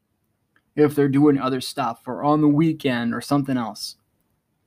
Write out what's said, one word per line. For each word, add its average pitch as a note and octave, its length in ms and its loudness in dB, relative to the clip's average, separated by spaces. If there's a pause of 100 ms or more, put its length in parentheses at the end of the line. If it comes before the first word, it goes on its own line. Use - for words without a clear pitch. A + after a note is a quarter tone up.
(760)
if D3 200 2
they're C#3+ 120 2
doing C#3 300 4
other C3 240 -4
stuff B2 460 -6
or A2 160 -8
on D3+ 180 2
the D3 60 4
weekend C#3+ 680 0
or A#2+ 80 -6
something C#3 360 -2
else. A2 380 -8 (720)